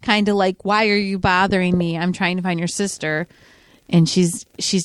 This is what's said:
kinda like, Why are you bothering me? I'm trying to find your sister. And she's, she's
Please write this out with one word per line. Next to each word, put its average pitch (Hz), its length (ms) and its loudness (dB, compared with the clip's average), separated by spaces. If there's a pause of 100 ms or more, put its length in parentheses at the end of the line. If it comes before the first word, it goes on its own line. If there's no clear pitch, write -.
kinda 208 320 2
like, 190 300 0
Why 208 240 2
are 208 80 2
you 196 220 -2
bothering 185 580 2
me? 170 220 -2
I'm 175 140 -2
trying 180 240 -2
to 185 60 -4
find 175 160 -2
your 170 100 -2
sister. 165 580 -4 (640)
And 165 180 4
she's, 175 380 0 (120)
she's 185 260 -2